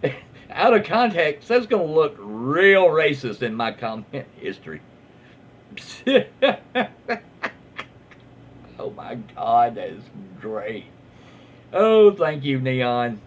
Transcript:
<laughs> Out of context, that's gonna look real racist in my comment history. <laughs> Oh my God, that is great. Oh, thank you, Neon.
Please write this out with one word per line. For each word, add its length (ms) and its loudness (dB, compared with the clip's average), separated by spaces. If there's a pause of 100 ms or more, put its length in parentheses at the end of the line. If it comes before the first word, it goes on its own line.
<laughs> 480 -8
Out 240 2
of 100 4
context, 640 -2
that's 180 0
gonna 180 0
look 340 0
real 680 2
racist 560 0
in 120 -4
my 180 -4
comment 540 -10 (100)
history. 500 -12
<laughs> 2000 -4 (1900)
Oh 120 -10
my 260 -14
God, 580 0
that 140 -10
is 160 -14 (360)
great. 440 -10 (880)
Oh, 400 6
thank 320 -2
you, 160 -2
Neon. 680 -2